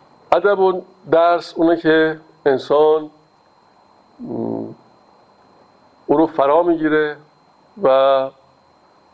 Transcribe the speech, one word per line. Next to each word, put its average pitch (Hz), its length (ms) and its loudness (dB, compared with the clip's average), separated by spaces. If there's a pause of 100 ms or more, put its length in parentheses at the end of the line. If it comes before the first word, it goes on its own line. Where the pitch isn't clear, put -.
(320)
ادب 190 280 0
و 185 220 0 (300)
درس 170 420 0
اونه 170 240 0
که 160 420 0 (260)
انسان، 151 640 0 (1080)
م، 113 540 -8 (1300)
او 143 100 2
رو 160 100 2
فرا 151 360 2
می‌گیره 151 540 -2 (680)
و 135 460 2 (840)